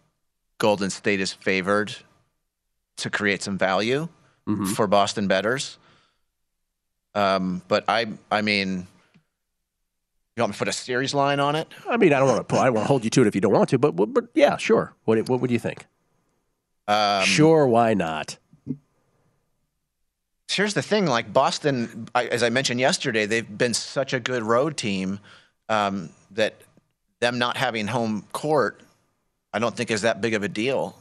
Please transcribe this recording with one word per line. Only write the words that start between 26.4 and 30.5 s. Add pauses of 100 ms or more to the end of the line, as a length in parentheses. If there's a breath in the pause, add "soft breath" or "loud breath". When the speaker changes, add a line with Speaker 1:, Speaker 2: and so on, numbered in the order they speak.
Speaker 1:
them
not
having
home
court, (720)
I
don't
think
is
that
big
of
a
deal.